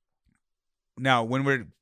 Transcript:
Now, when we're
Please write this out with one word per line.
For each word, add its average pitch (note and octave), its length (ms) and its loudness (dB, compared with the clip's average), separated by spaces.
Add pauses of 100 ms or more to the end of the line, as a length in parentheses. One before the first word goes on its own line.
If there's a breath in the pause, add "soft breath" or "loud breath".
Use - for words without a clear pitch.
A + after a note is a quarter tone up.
(960)
Now, B2+ 260 2
when B2+ 220 -2
we're C3 220 0 (140)